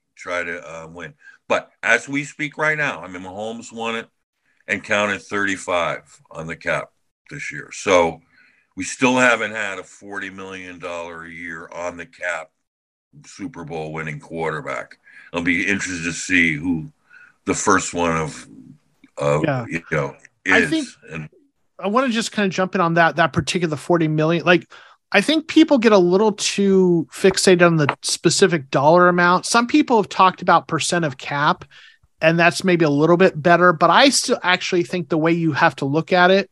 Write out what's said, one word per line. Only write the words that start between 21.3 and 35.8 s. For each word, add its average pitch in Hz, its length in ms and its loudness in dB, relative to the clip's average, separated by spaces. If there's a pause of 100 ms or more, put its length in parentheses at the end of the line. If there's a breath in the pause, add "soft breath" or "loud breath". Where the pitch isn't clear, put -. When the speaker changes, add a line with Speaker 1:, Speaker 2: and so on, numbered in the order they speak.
Speaker 2:
I 185 100 -6
wanna 247 220 0
just 226 220 -4
kinda 202 180 -2
jump 190 240 -4
in 190 80 0
on 170 140 2
that, 165 220 4
that 165 160 0
particular 160 440 0
forty 160 300 2
million. 156 380 0
Like, 170 260 2 (400 soft breath)
I 202 100 2
think 311 260 0
people 311 300 4
get 220 140 4
a 208 60 6
little 190 340 4
too 185 800 2
fixated 185 540 4
on 165 120 4
the 143 240 0
specific 170 720 0
dollar 165 360 4
amount. 175 380 2
Some 240 220 0
people 269 300 2
have 190 120 0
talked 190 320 2
about 175 260 2
percent 165 380 -2
of 131 120 -6
cap, 147 460 -2 (580 soft breath)
and 165 160 4
that's - 260 2
maybe 180 200 2
a 151 60 2
little 156 260 4
bit 170 260 2
better, 175 300 4
but 170 180 4
I 240 200 6
still - 340 -2
actually 180 400 0
think 175 240 -6
the 165 100 -2
way 165 140 2
you 165 220 0
have 156 240 2
to 143 80 -4